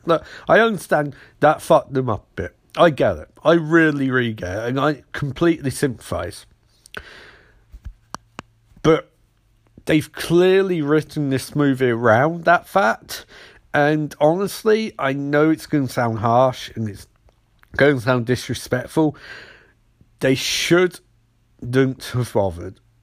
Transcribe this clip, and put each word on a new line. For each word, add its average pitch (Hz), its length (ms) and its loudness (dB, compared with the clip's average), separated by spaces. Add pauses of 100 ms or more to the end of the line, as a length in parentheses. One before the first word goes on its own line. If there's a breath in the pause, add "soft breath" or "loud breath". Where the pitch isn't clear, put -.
Look, 160 180 -2 (240 loud breath)
I 175 120 6
understand 170 540 -2 (260 loud breath)
that 151 200 4
fucked 151 320 2
them 131 160 -2
up 107 240 -6
a - 20 -20
bit. 90 220 -10 (200)
I 165 140 6
get 117 280 0
it. - 100 -16 (160)
I 156 80 4
really, 156 580 2
really 123 220 -2
get 92 240 -8
it. 110 80 -6
And 127 160 -4
I 143 320 -2
completely 143 580 -2
sympathise. 90 760 -6 (2250 loud breath)
But 156 300 2 (720)
they've 156 260 0
clearly 185 680 2
written 151 480 -2
this 135 260 -4
movie 135 360 2
around 123 540 2
that 175 220 2
fact. - 600 -2 (480 loud breath)
And 147 440 0
honestly, 202 800 0
I 139 140 -2
know 143 380 2
it's 156 160 -2
gonna 139 220 -2
sound 117 320 -4
harsh 123 540 2
and 113 140 -6
it's 98 180 -14 (720)
gonna 139 240 4
sound 123 240 0
disrespectful. 127 880 -2 (1080 loud breath)
They 135 140 2
shouldn't - 680 0 (580)
have 123 720 -2
bothered. 95 480 -4 (220)